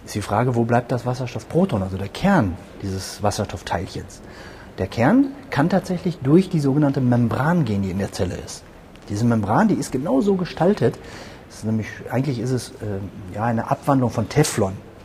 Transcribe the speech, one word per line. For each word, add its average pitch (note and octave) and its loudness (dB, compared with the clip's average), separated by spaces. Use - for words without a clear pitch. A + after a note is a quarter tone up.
Ist - -12
die G#2 -2
Frage, A#2+ 2
wo A#2 4
bleibt A#2+ 2
das B2 -2
Wasserstoffproton, B2 0
also F#2+ -4
der G2 -6
Kern C3+ 2
dieses F#2+ -8
Wasserstoffteilchens? F#2+ -4
Der F#2 -2
Kern G3 4
kann D#3+ 2
tatsächlich F3+ -2
durch E3 6
die D#3+ 0
sogenannte C#3 2
Membran B2 2
gehen, G2+ 0
die F#2+ 0
in F2+ -2
der F#2+ -2
Zelle - -2
ist. - -12
Diese G#2 0
Membran, A#2 4
die F3+ 4
ist - -4
genau G3 0
so G3+ 2
gestaltet, F3 2
es - -20
ist - -14
nämlich, A2 -2
eigentlich C3 0
ist A#2 -2
es, B2 -4
äh, G2 -8
ja, G#2 -4
eine A2+ 0
Abwandlung C3 2
von A2 -2
Teflon, A2 2